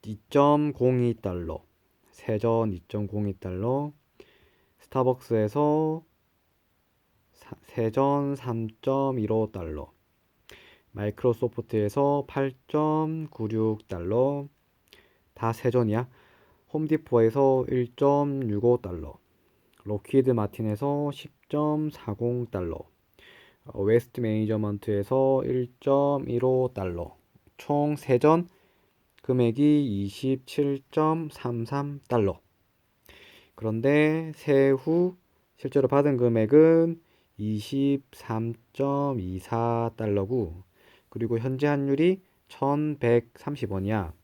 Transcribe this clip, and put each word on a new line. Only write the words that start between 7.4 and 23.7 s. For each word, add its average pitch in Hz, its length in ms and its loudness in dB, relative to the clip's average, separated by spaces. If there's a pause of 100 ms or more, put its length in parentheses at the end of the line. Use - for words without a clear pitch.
세전 139 720 0
삼점일오 117 1160 -4
달러, 80 400 -10 (1000)
마이크로소프트에서 117 1300 -2
팔점구육 143 1600 -2
달러, 123 600 -2 (880)
다 113 180 -2
세전이야. 117 560 0 (640)
홈디포에서 135 920 2
일점육오 127 1120 0
달러, 82 360 -10 (680)
록히드 127 480 0
마틴에서 117 800 -2
십점사공 143 1400 -6
달러, 87 320 -6 (840)
어, - 180 -10